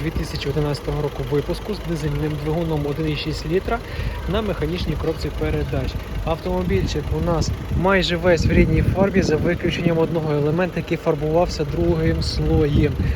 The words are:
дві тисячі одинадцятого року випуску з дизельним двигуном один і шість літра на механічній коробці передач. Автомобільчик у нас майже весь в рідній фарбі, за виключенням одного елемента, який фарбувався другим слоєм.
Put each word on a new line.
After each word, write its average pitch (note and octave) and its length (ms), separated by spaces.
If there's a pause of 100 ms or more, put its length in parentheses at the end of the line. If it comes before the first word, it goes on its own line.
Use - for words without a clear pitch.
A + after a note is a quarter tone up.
дві D#3 80
тисячі D3 400
одинадцятого D3 520
року C#3+ 300
випуску D#3+ 420
з F#3+ 60 (100)
дизельним D3+ 420 (120)
двигуном D#3 460
один D#3 200
і D3+ 60
шість D3 300
літра F#3+ 340 (520)
на G#3 100
механічній E3 520
коробці D#3 360 (100)
передач. D3+ 540 (320)
Автомобільчик F3+ 760 (180)
у E3 40
нас E3 260 (300)
майже G3 360
весь E3+ 280
в - 60
рідній - 300
фарбі, F#3+ 400
за D#3 140
виключенням E3+ 640
одного D#3 360
елемента, D#3+ 460
який E3 180
фарбувався D#3+ 680
другим D#3+ 560
слоєм. D3+ 720 (220)